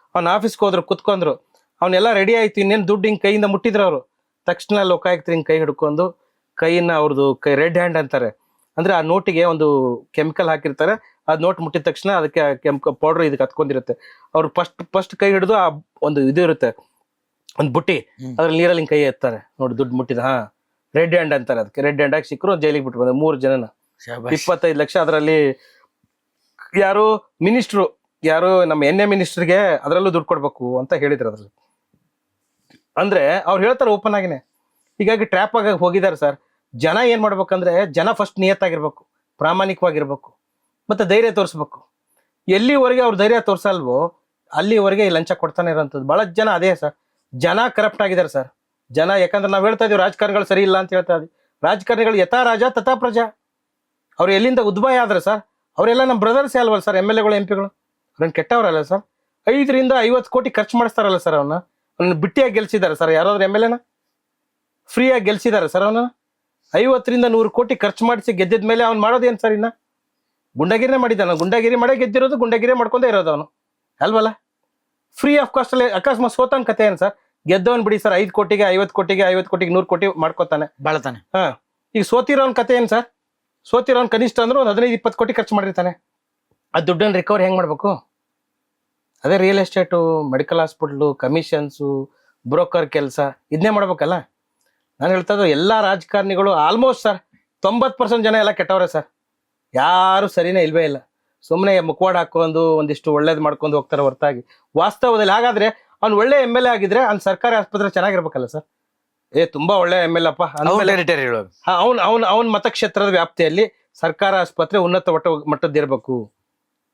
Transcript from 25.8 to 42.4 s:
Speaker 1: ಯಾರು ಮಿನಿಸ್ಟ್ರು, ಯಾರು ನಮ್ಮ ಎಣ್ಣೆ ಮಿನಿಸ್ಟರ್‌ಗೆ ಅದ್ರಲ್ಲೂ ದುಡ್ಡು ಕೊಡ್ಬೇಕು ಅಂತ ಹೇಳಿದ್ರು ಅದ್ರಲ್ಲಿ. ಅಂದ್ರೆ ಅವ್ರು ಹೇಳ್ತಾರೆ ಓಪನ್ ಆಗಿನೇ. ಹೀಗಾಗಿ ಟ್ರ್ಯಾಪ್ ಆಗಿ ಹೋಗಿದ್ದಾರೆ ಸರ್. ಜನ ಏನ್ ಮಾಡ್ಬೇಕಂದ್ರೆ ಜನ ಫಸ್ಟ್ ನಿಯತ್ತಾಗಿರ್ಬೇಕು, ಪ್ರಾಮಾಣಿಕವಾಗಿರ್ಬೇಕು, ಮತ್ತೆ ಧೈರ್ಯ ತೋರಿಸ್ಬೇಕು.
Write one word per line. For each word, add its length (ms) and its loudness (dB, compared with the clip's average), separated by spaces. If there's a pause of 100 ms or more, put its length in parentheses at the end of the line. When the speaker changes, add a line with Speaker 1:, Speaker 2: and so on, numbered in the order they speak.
Speaker 1:
ಯಾರು 640 0
ಮಿನಿಸ್ಟ್ರು, 580 0 (220)
ಯಾರು 420 4
ನಮ್ಮ 180 0
ಎಣ್ಣೆ 220 2
ಮಿನಿಸ್ಟರ್‌ಗೆ 520 0
ಅದ್ರಲ್ಲೂ 560 0
ದುಡ್ಡು 140 -2
ಕೊಡ್ಬೇಕು 520 -4
ಅಂತ 140 -4
ಹೇಳಿದ್ರು 360 -2
ಅದ್ರಲ್ಲಿ. 240 -14 (1400)
ಅಂದ್ರೆ 420 2
ಅವ್ರು 240 0
ಹೇಳ್ತಾರೆ 280 2
ಓಪನ್ 220 0
ಆಗಿನೇ. 220 -4 (640)
ಹೀಗಾಗಿ 260 2
ಟ್ರ್ಯಾಪ್ 300 0
ಆಗಿ 160 0
ಹೋಗಿದ್ದಾರೆ 440 0
ಸರ್. 200 -2 (400)
ಜನ 300 0
ಏನ್ 160 2
ಮಾಡ್ಬೇಕಂದ್ರೆ 720 0
ಜನ 180 0
ಫಸ್ಟ್ 280 -6
ನಿಯತ್ತಾಗಿರ್ಬೇಕು, 680 -2 (300)
ಪ್ರಾಮಾಣಿಕವಾಗಿರ್ಬೇಕು, 1000 -2 (520)
ಮತ್ತೆ 160 0
ಧೈರ್ಯ 260 2
ತೋರಿಸ್ಬೇಕು. 580 -6 (580)